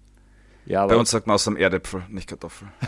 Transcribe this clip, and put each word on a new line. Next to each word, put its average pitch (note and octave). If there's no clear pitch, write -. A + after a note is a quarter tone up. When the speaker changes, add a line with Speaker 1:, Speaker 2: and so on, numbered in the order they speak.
Speaker 1:
Ja, F#2+
Speaker 2:
Bei G2+
Speaker 1:
aber A#2
Speaker 2:
uns A2+
sagt A2
man G#2
außerdem G#2+
Erdäpfel, F#2
nicht F#2+
Kartoffel. -